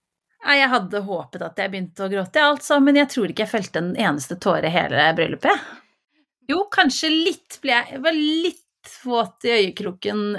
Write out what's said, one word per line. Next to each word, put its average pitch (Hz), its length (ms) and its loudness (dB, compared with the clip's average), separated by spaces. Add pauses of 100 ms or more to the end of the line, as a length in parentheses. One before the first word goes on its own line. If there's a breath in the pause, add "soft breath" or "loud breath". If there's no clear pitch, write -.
(460)
Nei, 277 140 4
jeg 269 100 2
hadde 208 320 -2
håpet 185 400 -8
at 170 160 -10
jeg 190 140 -4
begynte 190 340 -8
å 190 60 -4
gråte, 196 260 -2
altså, 294 420 2
men 277 140 6
jeg 285 160 4
tror 214 160 -2
ikke 180 160 -4
jeg - 80 -6
felte 185 320 -2
en 175 140 -4
eneste 160 420 -2
tåre 160 320 0
hele 151 380 2 (100)
bryllupet. - 480 0 (840 loud breath)
Jo, 330 220 0
kanskje 320 400 2
litt 320 500 -2
ble 262 140 0
jeg, 247 160 0
jeg 269 120 -10
var 320 120 2
litt 320 880 -4
våt 233 420 -2
i 233 140 2
øyekroken, 202 640 -2 (160)